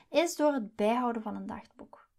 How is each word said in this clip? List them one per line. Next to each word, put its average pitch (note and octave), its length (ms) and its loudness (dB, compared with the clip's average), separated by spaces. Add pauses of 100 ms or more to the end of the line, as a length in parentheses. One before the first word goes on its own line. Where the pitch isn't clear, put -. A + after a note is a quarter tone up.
(100)
is E4+ 260 2
door D4 160 4
het A3 240 -6
bijhouden A#3 460 0
van G3+ 140 -8
een G3 100 -10
dagboek. - 600 -16 (100)